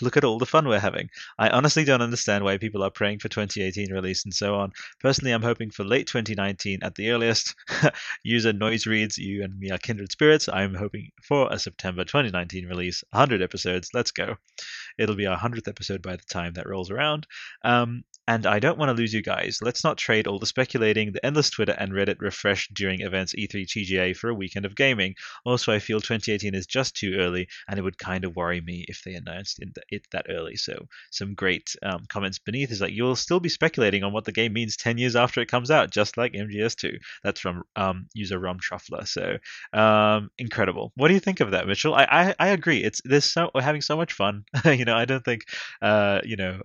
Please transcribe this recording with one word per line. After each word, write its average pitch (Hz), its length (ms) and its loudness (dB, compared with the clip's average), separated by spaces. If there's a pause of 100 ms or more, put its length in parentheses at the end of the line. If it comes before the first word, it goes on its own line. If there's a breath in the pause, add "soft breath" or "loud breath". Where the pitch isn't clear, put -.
Look 123 160 4
at 143 60 6
all 117 160 4
the - 80 0
fun 160 200 4
we're 107 120 4
having. 95 320 -2 (260 loud breath)
I 110 120 4
honestly 147 360 4
don't 131 160 6
understand 117 420 0
why 98 140 2
people 107 240 -4
are 98 80 2
praying 104 300 -2
for 107 100 -6
twenty 104 320 -2
eighteen 95 320 -4
release 92 320 -4
and 95 80 -10
so 101 220 0
on. 98 160 0 (280 loud breath)
Personally, 135 320 2
I'm 113 120 2
hoping 117 260 0
for 104 140 -6
late 120 240 2
twenty 110 260 -2
nineteen 98 480 -2
at 90 140 -6
the 107 160 -2
earliest." 117 420 2 (140)
<laughs> - 260 4 (300 loud breath)
User 113 280 2
Noise 107 360 0
Reads, 107 320 0
"You 98 240 -4
and 95 160 -10
me 95 100 -6
are 92 80 -2
kindred 101 340 -6
spirits. 151 380 4
I'm 95 240 0
hoping 104 380 -6 (100)
for 139 320 2
a 95 60 -4
September 92 440 -6
twenty 127 280 0
nineteen 90 340 -4
release. 90 380 -4 (100)
A 98 40 0
hundred 120 260 6
episodes. 90 500 -2
Let's 120 180 0
go. 104 260 -4 (600 loud breath)
It'll 107 180 2
be 101 120 0
our 92 100 0
hundredth 113 300 -4
episode 98 340 -8
by 92 140 -8
the - 160 -14
time 87 220 -4
that 87 140 -10
rolls 95 220 -6
around. 151 380 -4 (360 loud breath)
Um, 120 420 2 (220)
and 113 180 2
I 101 140 4
don't 143 180 2
wanna 139 160 2
lose 113 200 0
you 107 100 -2
guys. - 380 -4
Let's 120 220 -4
not 156 140 2
trade 110 300 2
all 101 120 -2
the 107 60 -6
speculating, 107 680 2
the 95 140 -4
endless 143 240 2
Twitter 107 240 0
and 98 200 -4
Reddit 98 260 2
refresh 101 540 0
during 95 280 -2
events 95 340 -4
E 104 100 -4
three 98 220 -6
T 104 180 -4
G 92 120 0
A 92 160 2
for 113 160 -6
a 117 60 -2
weekend 98 300 -6
of 98 100 -8
gaming. 107 380 2 (320 loud breath)
Also, 123 260 2
I 104 80 4
feel 107 220 -2
twenty 110 300 -2
eighteen 104 220 -2
is 95 140 -4
just - 280 -2
too 95 220 -2
early, 90 300 0 (200 loud breath)
and 101 120 -6
it - 20 -4
would 95 160 -4
kind 92 260 -4
of 85 120 -6
worry 87 260 -2
me 87 260 -10
if - 160 -14
they 92 120 -12
announced 90 460 -10
it, 95 80 -12 (200)
it 104 220 -8
that - 180 -6
early." 82 280 -6
So - 300 -8 (240 loud breath)
some 101 220 -6
great, 92 480 0
um, 95 260 -6
comments 98 300 -4
beneath 123 340 -4
is 98 100 -4
like, 95 120 -2
"You'll 123 220 2
still 175 240 0
be 170 100 -2
speculating 110 540 2
on 101 100 0
what 110 120 -4
the 113 60 -8
game 110 220 0
means 113 240 -2
ten 117 220 0
years 123 160 2
after 120 260 4
it 113 80 -2
comes 123 220 0
out, 139 180 6
just - 260 0
like 117 200 -2
M 104 160 -6
G 104 100 -2
S 117 140 0
two." - 240 -6 (240 loud breath)
That's 98 160 -2
from, 90 240 -4 (120)
um, 95 380 -2
user 101 240 -6
Rom 90 220 -4
Truffler. - 480 -8
So, - 320 -4 (340 loud breath)
um, 107 640 6
incredible. 107 580 -2
What 135 120 6
do 185 80 8
you 196 40 6
think 190 200 -2
of 107 120 2
that, 90 160 0
Mitchell? 123 280 2
I, 139 80 8
I, 175 360 4
I 170 100 4
agree. 165 340 2
It's, - 200 -2
there's 139 220 4
so, 170 300 0
we're - 80 2
having 151 180 0
so 151 160 -2
much 165 160 -2
fun. 101 400 -2
<laughs> 135 260 6
You 123 60 0
know, 113 100 2
I 117 100 2
don't 131 200 -2
think, 117 200 -2 (360 loud breath)
uh, 104 420 4
you 110 140 -8
know, 95 280 -4